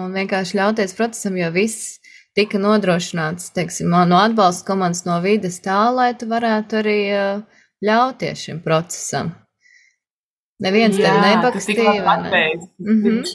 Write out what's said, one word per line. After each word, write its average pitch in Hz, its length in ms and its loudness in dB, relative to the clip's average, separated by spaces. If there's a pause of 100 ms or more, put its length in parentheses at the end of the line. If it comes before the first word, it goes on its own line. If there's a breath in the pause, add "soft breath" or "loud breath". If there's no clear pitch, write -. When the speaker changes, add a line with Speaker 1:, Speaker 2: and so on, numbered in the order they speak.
Speaker 1:
un 185 80 -8
vienkārši 190 420 -4
ļauties 202 400 0
procesam, 220 420 -4
jo 170 140 -2
viss 208 480 -4 (340 loud breath)
tika 208 240 0
nodrošināts, 175 960 0
teiksim, 165 360 -4
no, 175 160 4
no 175 100 4
atbalsta 196 500 4
komandas, 185 400 -2
no 175 140 -2
vides 185 400 -2
tā, 202 340 0
lai 247 200 2
tu 240 140 -10
varētu 220 520 -2
arī, 208 320 0
ā, 202 320 -2 (380 soft breath)
ļauties 220 680 0
šim 151 160 -10
procesam. 160 720 -4 (1300 soft breath)
Neviens 202 360 2
tev 208 80 2
Speaker 2:
Jā, - 160 4
Speaker 1:
nebakstīja, 220 320 4
Speaker 2:
tas 196 140 -6
tik 208 140 -2
labi 208 200 4
Speaker 1:
vai 190 160 2
ne? 185 140 -6
Speaker 2:
pateicis. 170 400 0 (100)
Speaker 1:
Mhm. 220 360 2 (200)